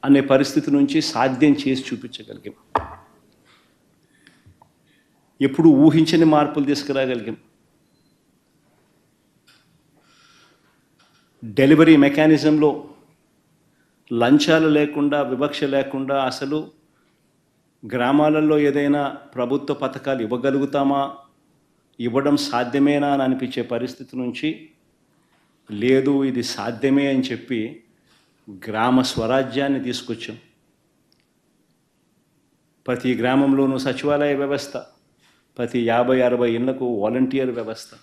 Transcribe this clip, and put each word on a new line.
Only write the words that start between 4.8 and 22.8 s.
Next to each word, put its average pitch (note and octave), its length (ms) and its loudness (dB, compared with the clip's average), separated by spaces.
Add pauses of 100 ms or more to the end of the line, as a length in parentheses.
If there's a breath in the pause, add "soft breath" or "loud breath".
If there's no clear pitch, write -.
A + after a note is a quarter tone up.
ఎప్పుడు C#3 280 4
ఊహించని D#3 560 6
మార్పులు D3 400 2
తీసుకురాగలిగాం. C3 720 -4 (4000 soft breath)
డెలివరీ D3 540 6
మెకానిజంలో D3+ 920 2 (1200)
లంచాలు D3 540 4
లేకుండా, D3 540 0
వివక్ష C3+ 420 -4
లేకుండా C3+ 600 -2
అసలు C#3 480 -6 (1120)
గ్రామాలలో D3+ 760 2
ఏదైనా C#3+ 480 0
ప్రభుత్వ C3+ 680 -6
పథకాలు C3+ 480 -6
ఇవ్వగలుగుతామా, C#3 960 -2 (840)
ఇవ్వడం C#3 380 0
సాధ్యమేనా C#3+ 760 0